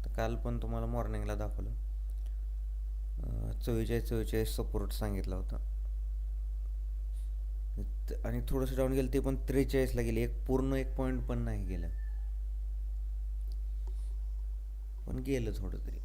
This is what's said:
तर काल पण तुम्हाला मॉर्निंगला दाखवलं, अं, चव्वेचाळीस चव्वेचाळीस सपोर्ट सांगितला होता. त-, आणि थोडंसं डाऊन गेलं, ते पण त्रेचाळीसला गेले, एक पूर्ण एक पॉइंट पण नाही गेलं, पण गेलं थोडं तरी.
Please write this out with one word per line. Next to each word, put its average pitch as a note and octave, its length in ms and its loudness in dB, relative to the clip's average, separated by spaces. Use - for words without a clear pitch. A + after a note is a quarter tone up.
तर - 80 -2
काल A2+ 220 2
पण A#2 260 0
तुम्हाला A2+ 260 0
मॉर्निंगला G#2+ 480 0
दाखवलं, G#2 340 0
अं, A2 280 0
चव्वेचाळीस A2+ 380 2
चव्वेचाळीस A2 520 2
सपोर्ट G#2 360 0
सांगितला F#2+ 440 0
होता. F#2 220 -2
त-, - 160 -2
आणि A#2+ 240 0
थोडंसं C3 260 2
डाऊन C3 160 4
गेलं, C3 220 2
ते C#3 60 6
पण C3 160 2
त्रेचाळीसला C3 680 4
गेले, A#2 200 2
एक - 260 0
पूर्ण C3 260 4
एक C3 220 0
पॉइंट C3 280 0
पण A#2+ 160 0
नाही A2 260 0
गेलं, F2 240 0
पण - 120 0
गेलं B2 320 0
थोडं G2 260 -2
तरी. - 280 -4